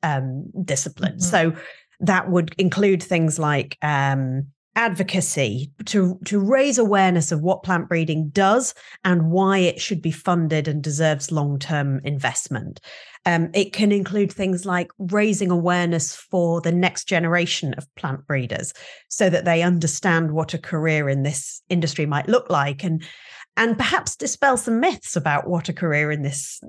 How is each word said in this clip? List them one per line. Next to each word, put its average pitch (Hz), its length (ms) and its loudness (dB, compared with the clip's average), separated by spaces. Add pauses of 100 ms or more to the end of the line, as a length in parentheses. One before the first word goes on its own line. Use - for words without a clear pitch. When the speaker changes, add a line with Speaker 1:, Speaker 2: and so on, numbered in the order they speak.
Speaker 1:
um, 135 400 -2 (200)
disciplines. 175 680 -4
Speaker 2:
Mm-hmm. 165 240 4
Speaker 1:
So - 60 -14 (400)
that 185 280 2
would 175 300 2
include 190 420 2
things 165 380 0
like, 147 420 0
um, 139 640 0 (320)
advocacy 170 920 -2 (140)
to, 185 380 0
to 208 160 -2
raise 262 380 2
awareness 190 540 4
of 151 100 0
what 185 220 0
plant 175 260 -2
breeding 156 400 0
does 202 460 2 (280)
and 170 280 2
why 190 260 4
it 180 240 2
should 160 220 -4
be 165 80 0
funded 160 560 0
and 147 160 -4
deserves 151 480 0
long-term 143 720 -2
investment. 131 760 -6 (460)
Um, 165 300 2
it 196 180 0
can 208 180 2
include 196 400 0
things 185 360 -4
like 180 320 -2
raising 202 500 0
awareness 175 640 2
for 170 460 0
the 170 100 0
next 175 340 0
generation 170 680 0
of - 220 -10
plant 139 320 -8
breeders 131 440 -4 (380)
so 190 220 2
that 175 140 0
they 170 180 2
understand 165 720 2
what 160 200 -4
a 165 60 -6
career 156 500 0
in 139 140 0
this - 460 -6
industry 160 360 0
might 147 240 0
look 240 220 2
like 143 320 0
and, 160 200 -2 (540)
and 220 220 2
perhaps - 360 -2
dispel 269 420 0
some 226 220 0
myths - 360 -2
about 147 340 0
what 170 200 -2
a 160 40 -6
career 151 380 0
in 151 100 -4
this, 139 460 -8